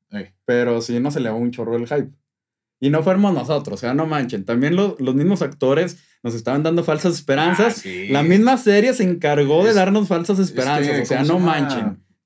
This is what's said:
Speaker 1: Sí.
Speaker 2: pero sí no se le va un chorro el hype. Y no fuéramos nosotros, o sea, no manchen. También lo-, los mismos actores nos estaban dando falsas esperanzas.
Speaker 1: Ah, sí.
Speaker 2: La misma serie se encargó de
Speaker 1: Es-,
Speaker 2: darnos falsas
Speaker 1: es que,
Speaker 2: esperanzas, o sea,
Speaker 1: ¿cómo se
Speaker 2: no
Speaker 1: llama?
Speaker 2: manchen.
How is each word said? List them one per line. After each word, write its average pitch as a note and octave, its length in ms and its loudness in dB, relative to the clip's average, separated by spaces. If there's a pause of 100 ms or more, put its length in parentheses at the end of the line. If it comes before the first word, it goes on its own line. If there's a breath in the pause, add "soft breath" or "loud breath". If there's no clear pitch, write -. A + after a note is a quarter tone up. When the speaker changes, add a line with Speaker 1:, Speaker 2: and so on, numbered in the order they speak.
(100)
Speaker 1:
Sí. G#2 80 -12 (260)
Speaker 2:
pero A#2+ 380 0
sí A#2+ 180 -4
no C#3 100 -2
se D3 100 -4
le A#2 100 -4
va A2 60 -4
un A#2+ 140 -2
chorro A#2 260 -4
el A#2+ 100 -4
hype. D3 240 -4 (720)
Y C3+ 100 0
no D#3 120 2
fuéramos F#3+ 320 2
nosotros, C#3 400 -4
o G2 60 -10
sea, B2 120 -4
no D#3+ 140 -2
manchen. B2+ 380 -4
También C3+ 320 0
lo-, G3 240 0
los C3 160 0
mismos F3+ 260 0
actores D#3 560 0 (240 soft breath)
nos A#2 140 -6
estaban B2+ 260 -2
dando E3 220 0
falsas D#3 300 0
esperanzas. F3+ 640 0
Speaker 1:
Ah, - 40 -14
sí. F#2+ 260 -10
Speaker 2:
La C#3 140 2
misma G#3+ 340 4
serie A3 380 2
se A#3 80 -2
encargó D#3 640 2
de A3+ 60 4
Speaker 1:
Es-, A3 60 4
Speaker 2:
darnos G3 300 2
falsas F3 320 0
Speaker 1:
es F#3+ 140 0
que, B2 80 -4
Speaker 2:
esperanzas, C#3+ 400 0
o A#2+ 40 -4
sea, C3 140 -2
Speaker 1:
¿cómo C#3+ 80 0
se D#3+ 60 2
Speaker 2:
no F3+ 80 2
Speaker 1:
llama? D#3+ 200 2
Speaker 2:
manchen. A#2+ 380 -4 (280)